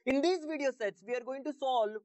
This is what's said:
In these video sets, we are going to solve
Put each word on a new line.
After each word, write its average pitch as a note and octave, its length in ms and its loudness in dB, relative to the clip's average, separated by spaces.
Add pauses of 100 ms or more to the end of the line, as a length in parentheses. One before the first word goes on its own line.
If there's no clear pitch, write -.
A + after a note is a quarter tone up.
In C4+ 160 4
these F4 160 4 (100)
video C#4+ 220 0
sets, G3 360 -4
we A#3+ 80 -2
are B3 60 -2
going C4 240 -8
to D4 80 -2
solve B3 380 2 (140)